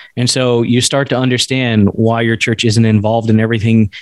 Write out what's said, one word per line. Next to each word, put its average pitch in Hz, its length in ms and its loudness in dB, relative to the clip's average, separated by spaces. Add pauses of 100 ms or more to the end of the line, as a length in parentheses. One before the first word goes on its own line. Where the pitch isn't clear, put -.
(180)
And 123 120 0
so 123 320 0
you 120 200 0
start 139 280 -2
to 120 80 -2
understand 123 760 0
why 113 280 0
your 113 140 0
church 113 300 -2
isn't 113 200 2
involved 110 440 0
in 110 100 4
everything 113 520 0 (100)